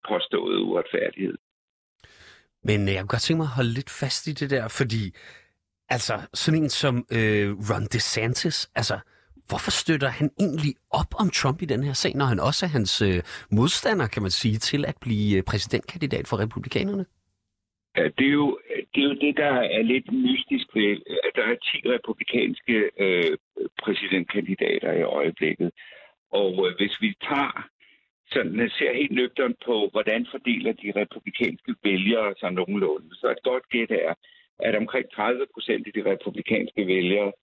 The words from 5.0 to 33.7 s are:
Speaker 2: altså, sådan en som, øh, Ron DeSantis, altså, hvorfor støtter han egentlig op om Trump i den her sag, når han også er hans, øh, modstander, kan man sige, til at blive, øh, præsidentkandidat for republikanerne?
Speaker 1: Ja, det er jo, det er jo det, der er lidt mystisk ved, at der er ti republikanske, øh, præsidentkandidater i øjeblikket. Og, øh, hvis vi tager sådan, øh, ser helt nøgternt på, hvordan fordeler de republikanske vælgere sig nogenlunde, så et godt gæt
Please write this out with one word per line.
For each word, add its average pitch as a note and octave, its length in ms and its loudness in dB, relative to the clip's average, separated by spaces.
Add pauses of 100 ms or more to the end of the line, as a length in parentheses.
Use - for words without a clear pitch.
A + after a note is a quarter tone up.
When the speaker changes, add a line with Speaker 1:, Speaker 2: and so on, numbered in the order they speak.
Speaker 2:
altså, A#2+ 240 -2 (200)
sådan D#3+ 300 2
en C#3+ 60 0
som, C3 260 2 (160)
øh, G#2+ 360 2 (220)
Ron G#2+ 240 0
DeSantis, - 800 -2
altså, A2 220 0 (520)
hvorfor - 220 -2
støtter C#3+ 360 0
han C#3+ 220 0 (100)
egentlig D3+ 340 0 (180)
op - 200 0 (100)
om G3 80 4
Trump C#3+ 320 0
i F3 40 -4
den C3 180 0
her C#3+ 100 -2
sag, - 220 -2
når C#3 100 2
han A#2 140 2
også C#3+ 260 0
er F3 40 0
hans, A#2+ 320 0
øh, F#2 220 4 (280)
modstander, D3+ 560 2
kan A2 140 -4
man F#2+ 100 0
sige, A2 260 0
til C#3+ 280 -2
at - 160 -6
blive, G#2 360 2
øh, F#2+ 60 2
præsidentkandidat - 840 -2
for A2+ 140 0
republikanerne? F#3+ 640 -4 (920)
Speaker 1:
Ja, E2 100 2 (100)
det C3+ 100 4
er C#3+ 160 4
jo, - 160 0 (360)
det C#3 80 4
er C#3 40 4
jo C#3 180 0
det, C#3+ 120 2
der D3 160 2 (240)
er A2+ 40 4
lidt A#2+ 300 2
mystisk B2+ 640 0
ved, G#2 180 4 (340)
at - 100 0
der A2+ 180 2
er - 20 2
ti - 220 -4 (180)
republikanske, - 840 0 (220)
øh, F2 380 4 (460)
præsidentkandidater F#2 1080 0
i E2 80 2
øjeblikket. E2 680 0 (600)
Og, F#2+ 360 2
øh, F#2 100 -2
hvis G2+ 240 -2
vi A2 80 4 (200)
tager - 400 -2 (640)
sådan, G#2 280 0
øh, A#2 120 2
ser C3+ 220 0
helt C#3 180 0
nøgternt B2+ 540 0
på, G#2+ 260 2
hvordan A2 400 0
fordeler A2+ 420 -2
de G2+ 180 -6 (100)
republikanske - 840 -4
vælgere G2+ 560 2
sig F#2+ 120 -4
nogenlunde, F2+ 640 -2
så - 120 -4
et - 160 -2
godt B2+ 260 0
gæt A#2 220 0